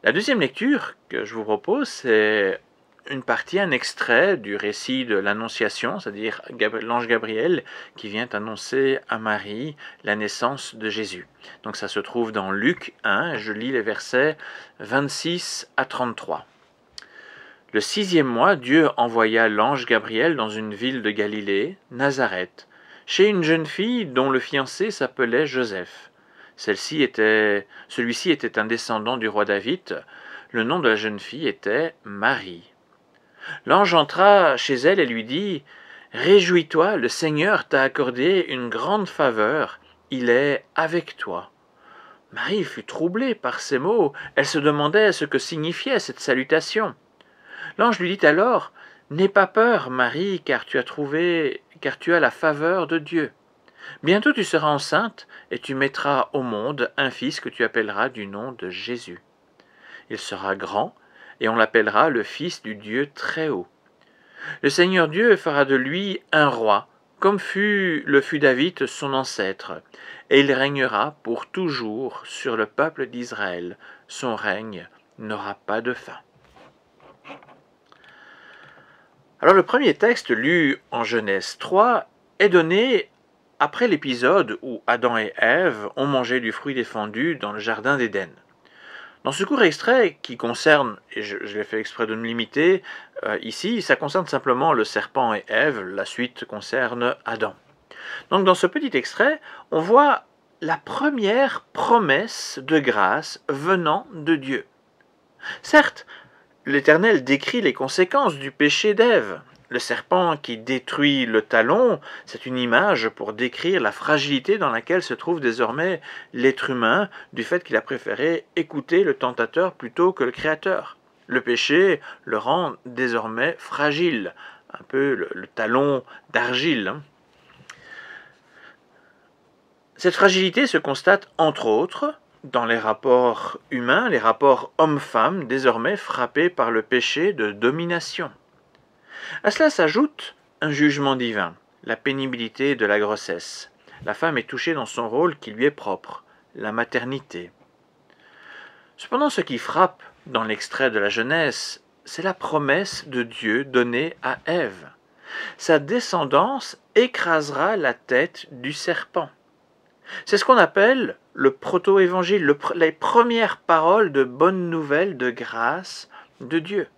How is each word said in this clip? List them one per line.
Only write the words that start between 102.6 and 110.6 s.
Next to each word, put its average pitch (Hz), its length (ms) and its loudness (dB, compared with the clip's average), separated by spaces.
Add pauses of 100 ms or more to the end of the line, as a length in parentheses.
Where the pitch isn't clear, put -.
de 147 200 2
grâce 117 680 0
venant 160 640 0
de 160 220 0
Dieu. 135 320 -4 (960)
Certes, - 440 4 (600)
l'Éternel 151 580 6
décrit 139 380 0
les 143 100 4
conséquences 185 640 0
du 139 160 -10
péché 147 440 2
d'Ève. 190 460 4 (300)
Le 123 100 -2
serpent 170 560 0
qui 120 220 -8
détruit 131 680 0